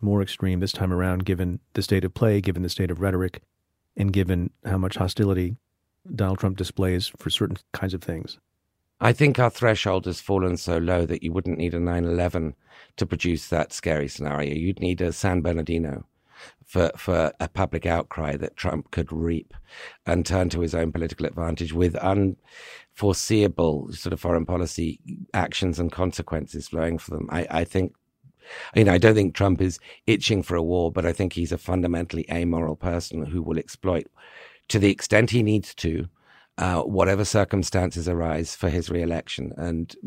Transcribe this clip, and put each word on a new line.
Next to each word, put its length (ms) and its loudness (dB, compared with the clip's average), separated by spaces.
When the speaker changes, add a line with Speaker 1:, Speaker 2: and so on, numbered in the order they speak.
Speaker 1:
more 200 2
extreme 380 -2
this 120 -2
time 220 -2
around, 320 0
given 340 -2
the 80 -2
state 240 2
of 80 -4
play, 260 4
given 240 -2
the 60 -2
state 200 -2
of 120 -6
rhetoric, 400 0
and 180 2
given 360 2
how 120 0
much 180 -2
hostility 600 0
Donald 240 0
Trump 160 0
displays 640 -2
for 120 -6
certain 280 -2
kinds 200 -4
of 80 -6
things? 380 -8
Speaker 2:
I 100 6
think 280 4
our 100 4
threshold 560 2
has 160 -4
fallen 340 0
so 220 -2
low 280 2
that 160 -2
you 120 -4
wouldn't 240 -2
need 160 -2
a 80 -2
nine 240 0
eleven 500 0
to 100 0
produce 440 -2
that 240 0
scary 340 -2
scenario. 460 -4
You'd 260 -2
need 220 -2
a 100 0
San 300 0
Bernardino 640 -2
for, 300 2
for 460 0
a 80 -4
public 360 -2
outcry 520 -2
that 180 -8
Trump 360 -4
could 200 -2
reap 420 -2
and 200 2
turn 240 2
to 120 -2
his 120 -2
own 200 0
political 320 -4
advantage 480 -4
with 220 4
unforeseeable 2000 0
sort 220 -8
of 80 -6
foreign 240 0
policy 560 -4
actions 440 -2
and 140 -2
consequences 800 -4
flowing 300 -2
for 120 -14
them. 200 -6
I, 200 -2
I 140 0
think, 280 0
you 100 8
know, 80 8
I 40 8
don't 160 8
think 220 2
Trump 260 4
is 160 0
itching 360 2
for 140 -2
a 80 2
war, 260 0
but 160 0
I 60 2
think 220 -2
he's 180 -4
a 60 -2
fundamentally 720 -2
amoral 480 -2
person 480 -4
who 160 -4
will 180 -2
exploit, 480 -2
to 100 4
the 120 8
extent 400 2
he 120 4
needs 320 0
to, 320 -4
uh, 240 0
whatever 420 2
circumstances 840 0
arise 440 -2
for 160 -2
his 200 -2
re-election. 640 -4
And 400 -6